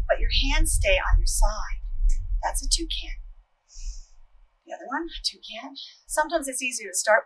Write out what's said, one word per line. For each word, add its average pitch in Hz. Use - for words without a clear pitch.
but -
your -
hands 302
stay 190
on -
your -
side. -
That's -
a 135
toucan. -
The -
other -
one, 330
toucan. 240
Sometimes 311
it's 262
easier 233
to 175
start 220